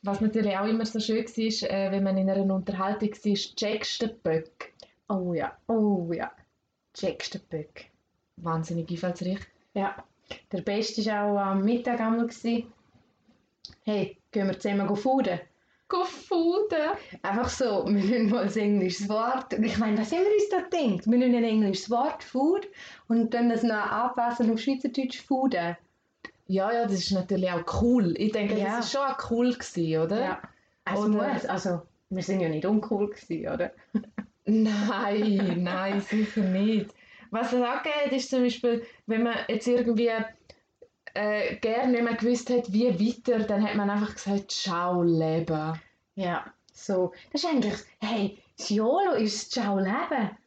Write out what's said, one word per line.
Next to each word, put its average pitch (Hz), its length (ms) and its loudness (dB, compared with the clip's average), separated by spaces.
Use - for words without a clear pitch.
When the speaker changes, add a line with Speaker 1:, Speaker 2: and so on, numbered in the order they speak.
Speaker 1:
Was 202 160 -2
natürlich 208 380 2
auch 202 100 0
immer 220 180 2
so 220 140 -4
schön 220 260 0
war, - 200 -10
ist, 220 180 -2
äh, 196 260 0
wenn 196 140 0
man 190 140 2
in 190 120 2
einer 196 240 2
Unterhaltung 196 580 -2
war, 208 220 0
checkst 214 460 -4
du 226 80 0
den - 100 -12
Böck. - 540 -4
Speaker 2:
Oh 180 260 -2
ja, 151 220 -4
oh 202 440 2
ja. - 200 -4
Checkst - 420 -6
du 196 40 -6
den - 80 -18
Böck. - 380 -10
Speaker 1:
Wahnsinnig 165 560 -4
einfallsreich. 180 480 -4
Speaker 2:
Ja. 196 220 -2
Der 190 100 -4
Beste 214 440 -2
war 208 260 0
auch 202 60 2
am 196 120 2
Mittag 240 380 0
einmal 233 260 0
gewesen. - 460 -4
"Hey, 208 340 -2
gehen 196 160 0
wir 185 120 -2
zusammen 202 280 0
go 202 80 0
fooden?" 220 440 0
Speaker 1:
Go 359 180 0
fooden? 349 880 0
Speaker 2:
Einfach 220 280 -2
so, 214 360 0
wir 202 80 0
müssen 208 380 2
mal 208 140 2
ein 202 120 -2
englisches 202 500 0
Wort. 233 460 -2
Und 214 100 0
ich 180 140 0
meine, 214 220 2
was 214 120 -2
haben 339 120 2
wir 415 100 4
uns 415 160 4
da 381 120 0
gedacht? 277 500 0
Wir 247 80 6
müssen 247 160 4
ein 233 80 2
englisches 214 480 2
Wort, 254 320 0
Food, 339 440 0
und 226 280 2
dann 240 140 4
das 226 120 2
noch 226 140 2
anpassen 240 600 0
auf 220 80 0
Schweizerdeutsch, 269 640 -2
Fooden. 202 560 0
Speaker 1:
Ja, 190 240 0
ja, 233 140 2
das 196 80 -2
ist 185 180 -2
natürlich 185 400 0
auch 170 320 -2
cool. 240 340 4
Ich 214 140 0
denke, 202 260 0
Speaker 2:
Ja. 196 200 0
Speaker 1:
das 233 100 -2
ist - 60 -6
schon 277 80 0
auch 262 280 -4
cool 240 240 2
gewesen, 160 480 -2
oder? 190 220 0
Speaker 2:
Ja. - 180 -6
Es 196 140 -2
Speaker 1:
Oder 208 100 2
Speaker 2:
muss, - 120 -4
also, 180 360 -2
wir 185 140 -4
sind 190 160 0
ja 165 100 2
nicht 156 160 -2
uncool 208 460 2
gewesen, - 360 -8
oder? - 240 -2
<laughs> - 540 -8
Speaker 1:
Nein, 208 1160 2
nein, 190 380 0
sicher 214 400 0
nicht. 196 500 2
Was 233 200 -2
es 247 100 2
auch 247 220 0
gegeben 294 220 0
hat, 254 60 0
ist 262 180 -2
zum 254 140 2
Beispiel, 240 400 0
wenn 220 160 0
man 233 120 0
jetzt 220 200 -2
irgendwie, 233 440 4
äh, 208 440 0
gerne 233 360 0
nicht 233 100 2
mehr 233 120 0
gewusst 233 340 0
hat, 240 220 2
wie 226 160 4
weiter, 220 520 2
dann 208 280 2
hat 208 80 -2
man 202 140 2
einfach 208 240 0
gesagt, 196 380 -4
"Ciao, 175 520 0
Leben." 160 760 0
Speaker 2:
Ja, 180 300 -4
so. 185 400 -2
Das 294 100 -2
ist 349 60 -2
eigentlich, 214 260 0
hey, 208 380 -2
das - 120 -10
"yolo" 269 440 2
ist 214 420 -2
das 240 80 -2
"Ciao, 202 160 0
Leben." 226 500 -2